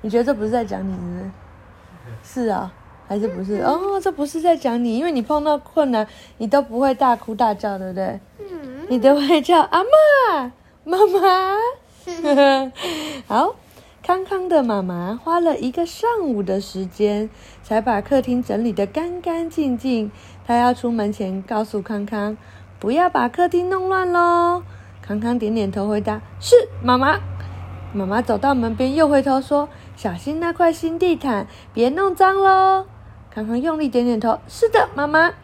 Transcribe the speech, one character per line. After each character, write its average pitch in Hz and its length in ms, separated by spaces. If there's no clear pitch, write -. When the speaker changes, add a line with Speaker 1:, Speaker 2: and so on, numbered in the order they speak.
Speaker 1:
你 214 80
觉 220 80
得 240 60
这 277 100
不 208 100
是 214 60
在 240 160
讲 190 220
你， 190 60
是 185 60
不 175 180
是？ - 1300
是 - 40
啊， 185 220
还 202 120
是 220 80
不 180 160
是？ 190 180
Speaker 2:
嗯。 - 40
Speaker 1:
哦， 381 340
这 381 120
不 294 140
是 311 160
在 339 140
讲 240 280
你， 226 140
因 302 80
为 349 60
你 262 100
碰 294 220
到 294 140
困 294 340
难， 214 160
你 226 80
都 277 160
不 233 180
会 269 140
大 254 220
哭 226 180
大 214 200
叫， 202 260
对 185 80
不 185 80
对？ 190 240
Speaker 2:
嗯。 311 500
Speaker 1:
你 247 100
都 269 160
会 294 260
叫 330 200
阿 349 200
嬷、 494 680
妈 339 140
妈。 381 500
Speaker 2:
<laughs> 269 680
Speaker 1:
好， 302 280
康 370 200
康 370 240
的 320 120
妈 214 200
妈 180 420
花 339 160
了 330 180
一 247 140
个 339 140
上 453 340
午 240 240
的 190 160
时 190 260
间， 208 440
才 220 160
把 214 220
客 262 200
厅 247 220
整 208 200
理 226 100
得 202 120
干 339 360
干 330 280
净 277 280
净。 220 340
她 240 120
要 240 160
出 247 180
门 214 220
前 190 280
告 214 220
诉 214 180
康 208 240
康， 214 320
不 208 140
要 349 180
把 247 200
客 349 180
厅 359 220
弄 370 180
乱 370 240
咯。 349 520
康 208 160
康 233 220
点 214 140
点 202 180
头 202 160
回 208 140
答： 214 200
“是， - 140
妈 247 160
妈。” 285 220
妈 196 120
妈 208 160
走 226 160
到 277 160
门 226 220
边， 262 180
又 311 140
回 277 160
头 269 160
说， 294 300
小 185 180
心 294 280
那 339 100
块 339 220
新 330 260
地 349 160
毯， 208 320
别 233 160
弄 370 240
脏 381 220
咯。 381 500
康 214 180
康 233 120
用 311 200
力 302 80
点 240 180
点 240 140
头， 220 200
是 - 200
的， 440 240
妈 285 140
妈。 320 240